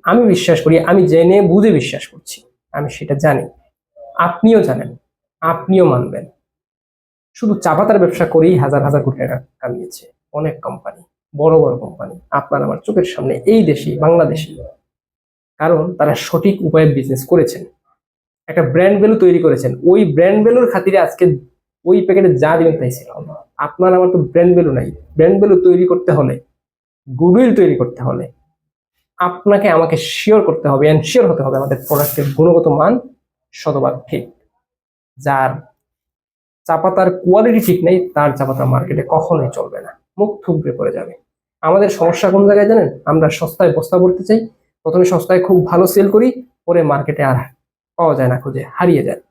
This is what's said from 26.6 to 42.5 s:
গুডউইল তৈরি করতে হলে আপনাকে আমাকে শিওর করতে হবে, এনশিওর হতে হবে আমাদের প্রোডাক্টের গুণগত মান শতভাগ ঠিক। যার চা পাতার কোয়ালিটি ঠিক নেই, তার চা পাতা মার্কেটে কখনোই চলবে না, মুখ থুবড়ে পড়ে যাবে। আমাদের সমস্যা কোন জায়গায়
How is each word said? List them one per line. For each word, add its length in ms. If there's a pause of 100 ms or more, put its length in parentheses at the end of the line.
গুডউইল 360
তৈরি 200
করতে 280
হলে 280 (880)
আপনাকে 520
আমাকে 280
শিওর 500
করতে 200
হবে, 220
এনশিওর 420
হতে 120
হবে 140
আমাদের 200 (100)
প্রোডাক্টের 380 (120)
গুণগত 300
মান 320 (520)
শতভাগ 440 (140)
ঠিক। 140 (960)
যার 340 (1160)
চা 100
পাতার 420
কোয়ালিটি 480
ঠিক 160
নেই, 140 (180)
তার 220
চা 80
পাতা 200
মার্কেটে 420
কখনোই 460
চলবে 280
না, 100 (260)
মুখ 120 (140)
থুবড়ে 340
পড়ে 140
যাবে। 220 (480)
আমাদের 280
সমস্যা 420
কোন 160
জায়গায় 200